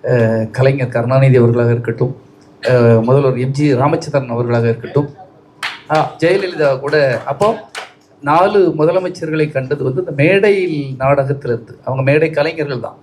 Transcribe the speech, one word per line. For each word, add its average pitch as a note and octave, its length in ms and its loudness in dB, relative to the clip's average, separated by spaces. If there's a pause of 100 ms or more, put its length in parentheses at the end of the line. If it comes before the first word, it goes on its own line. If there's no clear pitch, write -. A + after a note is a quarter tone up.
அஹ், A2+ 480 0
கலைஞர் C3 400 0
கருணாநிதி B2+ 460 2
அவர்களாக A#2+ 340 4
இருக்கட்டும், A#2 400 -2 (520)
அஹ், A#2 400 4
முதல்வர் B2+ 360 2
எம் C3 120 -2
ஜி D3 240 0
ராமச்சந்திரன் C3+ 600 -2
அவர்களாக A#2 320 0
இருக்கட்டும், - 400 -2 (800)
ஆ, D#3 60 0 (220)
ஜெயலலிதா E3+ 520 0 (100)
கூட. C#3+ 160 -4 (300)
அப்போ C3+ 220 -2 (760)
நாலு F3+ 360 2 (160)
முதலமைச்சர்களை D#3+ 760 -2
கண்டது C#3 320 -4
வந்து C3+ 160 -4
இந்த F3 120 -6
மேடையில் F3+ 680 2 (200)
நாடகத்திலிருந்து. C3+ 760 -2 (100)
அவங்க A#2+ 200 -4
மேடை D#3 260 2
கலைஞர்கள் D3 560 -4
தான். - 180 -14